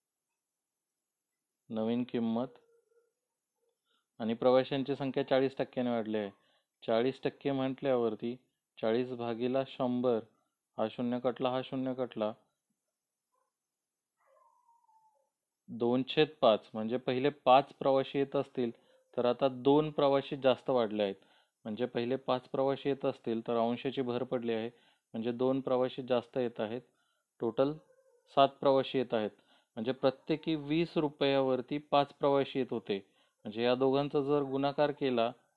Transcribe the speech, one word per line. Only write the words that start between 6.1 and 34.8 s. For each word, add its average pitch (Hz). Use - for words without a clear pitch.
आहे. 101
चाळीस 120
टक्के 139
म्हटल्यावरती 127
चाळीस 123
भागीला 120
शंभर, 123
हा 113
शून्य 123
कटला, 127
हा 127
शून्य 131
कटला, 113
दोन 120
छेद 151
पाच, 110
म्हणजे 110
पहिले 127
पाच 131
प्रवासी 135
येत 139
असतील 131
तर 120
आता 123
दोन 139
प्रवासी 143
जास्त 131
वाढले 107
आहेत. 98
म्हणजे 113
पहिले 120
पाच 127
प्रवासी 135
येत 135
असतील 117
तर 120
अंशाची 120
भर 120
पडली 120
आहे, 113
म्हणजे 113
दोन 131
प्रवासी 127
जास्त 123
येत 120
आहेत. 113
टोटल 135
सात 139
प्रवासी 135
येत 120
आहेत, 107
म्हणजे 120
प्रत्येकी 151
वीस 156
रुपयावरती 139
पाच 143
प्रवासी 139
येत 127
होते. 107
म्हणजे 110
या 123
दोघांचा 139
जर 143
गुणाकार 139